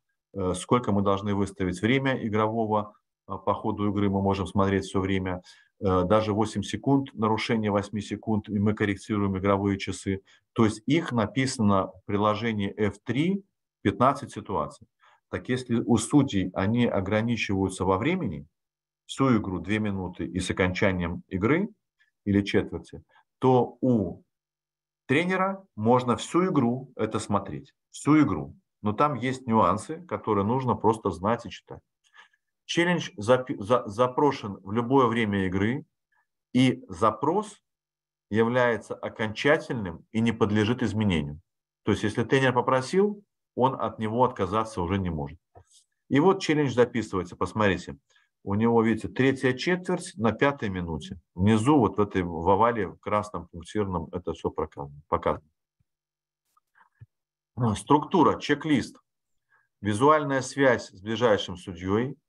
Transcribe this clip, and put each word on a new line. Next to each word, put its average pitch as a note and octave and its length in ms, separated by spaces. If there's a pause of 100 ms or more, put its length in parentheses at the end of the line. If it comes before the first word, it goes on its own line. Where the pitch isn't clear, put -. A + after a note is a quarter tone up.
(340)
э, F2+ 200
сколько A#2+ 380
мы G2+ 100
должны G2 340
выставить F#2 460
время C3+ 440
игрового, G#2+ 720 (320)
э, G2 60 (120)
по G#2 80
ходу G2+ 360
игры G2+ 200
мы G2 120
можем F#2+ 260
смотреть G2 380
все G2 160
время, F#2 420 (380)
э, F#2 220
даже G#2 300
восемь G#2 300
секунд, C#3 500
нарушение G#2+ 560
восьми G2+ 320
секунд, G#2+ 480
и G#2 80
мы G#2 160
корректируем G2+ 640
игровые G2 400
часы. F#2+ 440 (320)
То A#2 120
есть G#2+ 220
их C#3 240
написано G#2+ 760
в - 180
приложении G#2 720
F G#2 280
три E3+ 400 (400)
пятнадцать B2 480
ситуаций. E2 560 (420)
Так - 200
если B2 260
у A#2 220
судей C3 580
они A2+ 320
ограничиваются G2 1000
во F#2+ 140
времени, A#2+ 480 (580)
всю C3 320
игру F#2+ 220
две F#2+ 180
минуты G2 480
и - 140
с - 100
окончанием F2+ 760
игры A#2+ 420 (560)
или G2+ 160
четверти, F2 640 (340)
то B2+ 440
у A2+ 420 (840)
тренера F#3 560 (120)
можно A#2+ 400
всю E3+ 300
игру C3 500
это A2 240
смотреть, - 560 (160)
всю D3+ 300
игру. D#2+ 340 (260)
Но G#2 120
там D3 220
есть C3 300
нюансы, A2 640
которые G2+ 380
нужно B2 300
просто G#2+ 360
знать G2 340
и F2+ 40
читать. - 320 (840)
Челлендж E3+ 520
запи-, A#2+ 440
за-, A#2 260
запрошен B2 760
в F#2+ 80
любое A#2+ 340
время G#2+ 400
игры, G2 400 (680)
и B2+ 340
запрос C#3 720 (720)
является A#2 640
окончательным G#2+ 1160
и A2 60
не A2+ 120
подлежит G#2+ 500
изменению. F#2+ 580 (440)
То A2 80
есть, G2 120
если A2 200
тренер C3 300
попросил, F3+ 680 (300)
он B2+ 260
от A2 200
него A2+ 240
отказаться A2 580
уже F2 160
не F2+ 140
может. D2+ 260 (720)
И C3+ 100
вот F#3+ 220
челлендж D3 320
записывается, G#2+ 640
посмотрите. F#2 640 (500)
У G2 60
него, A2+ 300
видите, A2 240
третья C3 460
четверть F3+ 640
на A2 140
пятой C#3 380
минуте. E2+ 500 (140)
Внизу, A2 460
вот G2+ 180
в - 20
этой, G2+ 220
в E2+ 260
овале, G#2 400
в D2+ 120
красном G2 480
пунктирном, F2+ 640
это E2+ 220
все - 180
прока-, C#2+ 400 (160)
показано. - 420 (2000)
А, A#2 180
структура, D3 640
чек-лист. D3 640 (800)
Визуальная C3+ 600
связь B2+ 500
с F2+ 100
ближайшим G#2+ 560
судьей. G2 600 (120)